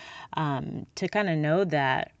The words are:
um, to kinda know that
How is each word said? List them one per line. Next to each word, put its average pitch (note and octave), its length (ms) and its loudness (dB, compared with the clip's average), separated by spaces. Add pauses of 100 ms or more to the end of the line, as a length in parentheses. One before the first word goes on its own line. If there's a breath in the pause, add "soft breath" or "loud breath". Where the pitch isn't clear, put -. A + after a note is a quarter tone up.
(340 loud breath)
um, D3 500 -2 (120)
to F#3 120 -2
kinda G3+ 260 0
know D#3 300 4
that C#3 560 0